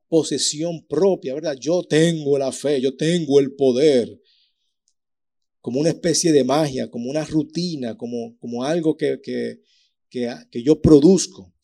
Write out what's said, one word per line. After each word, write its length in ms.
posesión 800
propia, 460
¿verdad? 260
Yo 240
tengo 540
la 160
fe, 300
yo 140
tengo 440
el 140
poder. 640
Como 200
una 100
especie 420
de 120
magia, 460
como 200
una 140
rutina, 720
como, 420
como 260
algo 320
que, 260
que, 380
que, 260
que 120
yo 180
produzco. 720